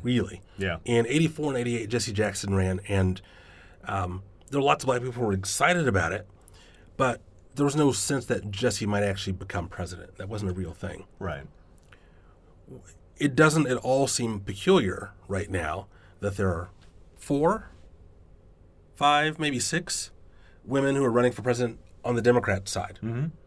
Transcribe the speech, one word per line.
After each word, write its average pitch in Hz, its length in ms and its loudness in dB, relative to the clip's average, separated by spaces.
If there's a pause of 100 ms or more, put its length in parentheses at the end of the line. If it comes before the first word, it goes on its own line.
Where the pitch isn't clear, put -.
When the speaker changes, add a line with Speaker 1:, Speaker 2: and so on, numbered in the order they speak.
Speaker 1:
really. 120 400 0 (160)
Speaker 2:
Yeah. 92 260 -2
Speaker 1:
In 117 220 2
eighty-four 151 420 0
and 135 80 -2
eighty-eight, 120 320 -2
Jesse 117 240 -2
Jackson 101 420 -2
ran, 92 320 2
and, 95 360 2 (680)
um, 95 360 -4 (260)
there 139 100 -2
were 135 60 2
lots 147 180 2
of 127 40 -2
black 123 120 2
people 123 140 -8
who 120 120 -4
were 104 60 2
excited 139 560 2
about 87 240 2
it, 104 160 -8 (680)
but 123 240 0 (320)
there 143 100 2
was 143 100 2
no 147 180 6
sense 127 340 -2
that 104 240 -4
Jesse 107 340 0
might 101 200 2
actually 98 280 -2
become 95 360 -8
president. 87 480 -10
That 92 120 -10
wasn't 101 220 -4
a 90 40 -2
real 87 200 -6
thing. 80 300 -10 (140)
Speaker 2:
Right. 73 260 -8 (1700)
Speaker 1:
It 139 180 -2
doesn't 156 340 6
at 123 100 0
all 135 280 2
seem 113 340 -2
peculiar 104 720 0 (160)
right 92 220 -4
now 87 360 -4 (340)
that 98 160 -4
there 101 140 2
are 87 180 -4 (480)
four, 165 540 0 (1200)
five, 147 440 2
maybe 147 200 0
six - 520 -4 (540)
women 139 320 2
who 139 80 2
are 120 80 4
running 123 180 6
for 120 120 -10
president 120 360 0 (260)
on 123 120 0
the 117 60 0
Democrat 107 460 4
side. - 320 -6
Speaker 2:
Mm-hmm. 117 260 -4 (200)